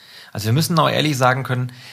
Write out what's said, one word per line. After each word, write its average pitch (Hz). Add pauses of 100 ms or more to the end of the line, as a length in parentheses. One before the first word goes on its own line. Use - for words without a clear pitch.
(320)
Also 104
wir 113
müssen 160
auch 143
ehrlich 143
sagen 127
können, 123 (220)